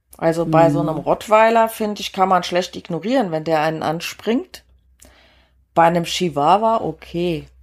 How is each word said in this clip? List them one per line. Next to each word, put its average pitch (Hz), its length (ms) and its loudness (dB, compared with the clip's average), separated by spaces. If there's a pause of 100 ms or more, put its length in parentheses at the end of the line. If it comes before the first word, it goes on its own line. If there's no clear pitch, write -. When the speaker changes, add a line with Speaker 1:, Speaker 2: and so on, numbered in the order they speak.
(160)
Speaker 1:
Also 165 300 -2
bei 165 240 4
so 160 140 0
Speaker 2:
Mhm. 151 40 -2
Speaker 1:
einem 151 100 -4
Rottweiler, 220 680 2
finde 208 320 -6
ich, - 120 -10
kann 190 160 2
man 180 160 2
schlecht 180 320 -4
ignorieren, 185 560 -4
wenn 160 100 -4
der 156 200 0
einen 160 200 -2
anspringt. - 800 -6 (1120)
Bei 165 80 4
einem 170 220 4
Chihuahua, 180 760 0
okay, 160 680 -6 (140)